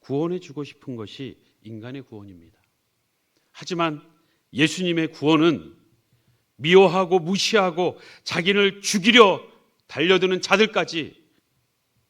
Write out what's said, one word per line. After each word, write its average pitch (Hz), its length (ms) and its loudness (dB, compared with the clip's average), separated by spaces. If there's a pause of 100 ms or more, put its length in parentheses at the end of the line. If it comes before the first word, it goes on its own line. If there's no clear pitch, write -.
구원해주고 151 640 -6
싶은 135 320 -16
것이 110 420 -14 (240)
인간의 117 400 -16
구원입니다. 98 580 -20 (920)
하지만 160 520 -6 (500)
예수님의 160 600 -2
구원은 151 640 0 (800)
미워하고 180 640 4
무시하고 180 800 -2 (240)
자기를 196 580 -2
죽이려 202 640 4 (420)
달려드는 180 540 0
자들까지, 185 800 -2 (880)